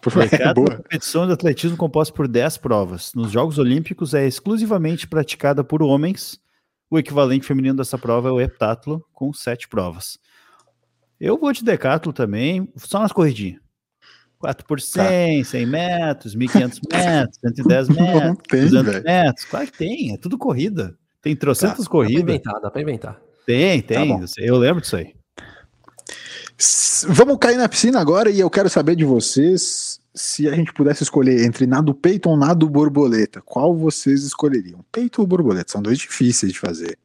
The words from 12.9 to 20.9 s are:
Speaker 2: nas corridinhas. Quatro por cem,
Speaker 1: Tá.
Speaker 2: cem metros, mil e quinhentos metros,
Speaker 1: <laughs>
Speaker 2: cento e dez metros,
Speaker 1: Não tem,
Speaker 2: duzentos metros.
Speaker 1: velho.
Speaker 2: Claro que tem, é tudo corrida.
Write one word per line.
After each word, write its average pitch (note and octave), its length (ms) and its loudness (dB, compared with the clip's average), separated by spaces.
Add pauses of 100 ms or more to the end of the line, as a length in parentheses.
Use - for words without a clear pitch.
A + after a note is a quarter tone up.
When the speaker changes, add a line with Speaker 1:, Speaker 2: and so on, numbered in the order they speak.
Speaker 2:
nas G#3+ 100 0
corridinhas. A2 500 -2 (760)
Quatro - 260 -8
por C#3+ 160 -6
cem, F3 640 0
Speaker 1:
Tá. B2 80 -6
Speaker 2:
cem A#2+ 160 -4
metros, D#3+ 680 -4
mil B2 120 -2
e A2+ 40 -6
quinhentos B2 360 0
metros, E3 500 0
Speaker 1:
<laughs> - 60 -18
Speaker 2:
cento A#2+ 140 -2
e C3 60 -6
dez C3 240 4
metros, E3 340 4
Speaker 1:
Não E3 140 0
tem, - 240 0
Speaker 2:
duzentos E3 260 4
metros. G2 160 -2
Speaker 1:
velho. E3 320 2 (160)
Speaker 2:
Claro - 160 -6
que - 120 -16
tem, F3+ 360 -4
é - 20 -10
tudo G3+ 220 -8
corrida. C#3+ 580 -4 (240)